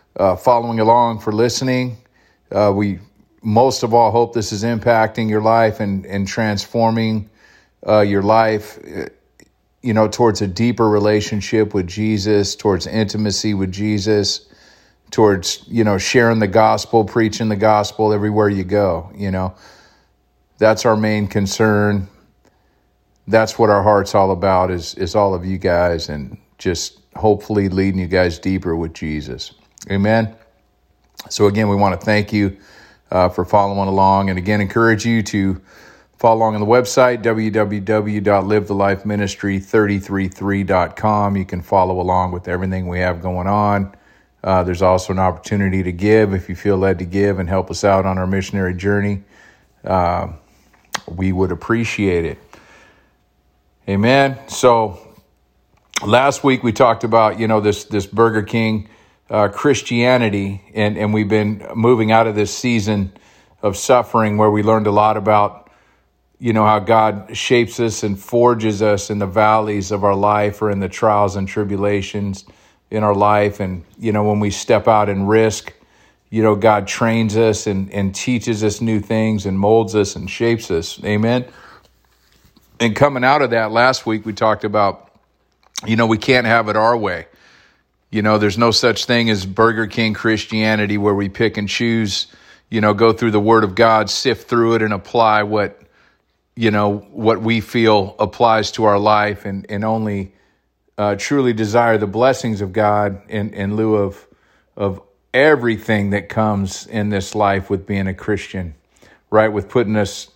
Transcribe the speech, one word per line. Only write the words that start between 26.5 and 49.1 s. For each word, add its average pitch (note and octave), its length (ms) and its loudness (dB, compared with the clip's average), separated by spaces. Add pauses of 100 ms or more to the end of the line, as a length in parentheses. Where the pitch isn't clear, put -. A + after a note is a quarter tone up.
just - 420 -6 (160)
hopefully G#2 540 0
leading F#2+ 300 0
you F2+ 80 -4
guys F2+ 320 0
deeper F#2 360 -2
with E2 200 -6
Jesus. D2+ 580 -10 (380)
Amen. G#2+ 440 0 (920)
So - 160 0
again, G2+ 240 2
we G2+ 60 2
want G2 240 0
to - 40 -18
thank G#2 300 0
you, G2+ 240 0 (540)
uh, F2+ 180 2
for F2 160 -6
following G2 420 0
along, G2 440 2
and F#2 80 -4
again, G2+ 220 -2
encourage A2+ 440 0
you A#2 160 0
to F#2+ 400 -2 (560)
follow A2+ 200 4
along A2 180 0
on G#2 40 -4
the G#2 60 -2
website, B2 560 2
w A2 300 -2
w G#2 300 -2
w G#2 380 -2
dot G2 280 0
live G#2 200 0
the G#2 60 -4
life G2 320 -2
ministry G2+ 540 -4
thirty G2+ 400 0
three G2 280 -4
three G2 360 -4
dot F2+ 320 0
com. G#2 420 0
You F#2 80 -2
can F2+ 160 -8
follow F#2 400 0
along F#2 300 -2
with F2+ 160 -10
everything F#2 400 -4
we F2 100 -6
have F2+ 240 -4
going F2+ 240 -6
on. G2+ 500 0 (500)
Uh, F#2 160 2
there's F2+ 200 -2
also F#2 320 2
an F#2 60 -2
opportunity F#2+ 640 -2
to F2+ 100 -4
give G#2 400 2
if F2+ 160 -6
you F#2 80 -8
feel G2+ 180 0
led F#2+ 240 0
to F#2 60 -6
give G2 340 -2
and F2+ 80 -4
help F#2 240 -4
us - 140 -4
out F#2+ 200 4
on F#2+ 120 -2
our F#2 100 -4
missionary F#2+ 460 -4
journey. G2+ 500 -2 (600)